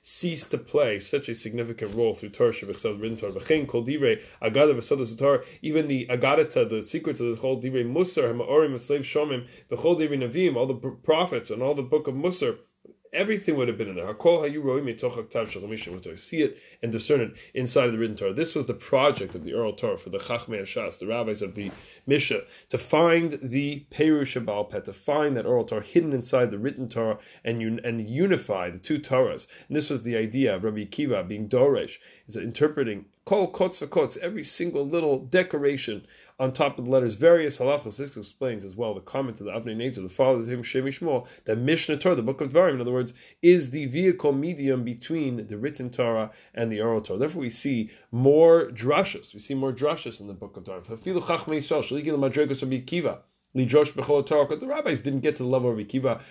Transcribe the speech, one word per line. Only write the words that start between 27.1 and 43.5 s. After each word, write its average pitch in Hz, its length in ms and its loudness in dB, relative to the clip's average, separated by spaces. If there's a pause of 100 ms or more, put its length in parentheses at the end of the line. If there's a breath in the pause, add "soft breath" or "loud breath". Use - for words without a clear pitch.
and 117 160 -2
un-, 113 220 -4
and 117 260 -4
unify 120 600 0
the 87 80 -14
two 151 180 -2
Torahs. 131 480 0 (220 loud breath)
And 139 80 -4
this 151 160 -2
was 127 100 -2
the 117 160 -2
idea 110 380 2
of 92 80 -4
Rabbi 107 220 -4
Akiva 104 420 -2
being 104 200 -6
Doresh, 123 520 2 (280 loud breath)
is 110 80 -14
interpreting 117 720 -2 (200)
Kol 196 260 2
Kotz 185 360 -2
V'Kotz, 147 300 0
every 175 260 -8
single 147 440 -2
little 151 320 0
decoration 143 880 0 (320 loud breath)
on 131 120 0
top 143 260 0
of 127 80 -8
the 123 60 -4
letters, 123 220 4
various 156 460 4
halachos. 131 360 0
This 139 220 -10
explains 107 480 -6
as 95 100 -16
well 110 180 -4
the 95 80 -10
comment 127 380 -6
of 101 60 -12
the 101 60 -8
Avnei 113 260 -6
Nezer, 120 240 -6
the 92 80 -10
father 131 300 4
of 117 100 -6
him, 123 140 -6
Shem 131 200 -2
Yishmael, 135 440 -4 (180 loud breath)
that 110 120 0
Mishnah 151 400 0
Torah, 175 180 2
the 120 80 0
book 131 180 -2
of 135 100 -4
Dvarim, 165 220 6
in 127 80 -4
other 120 100 -2
words, 123 220 -2 (280 loud breath)
is 170 280 8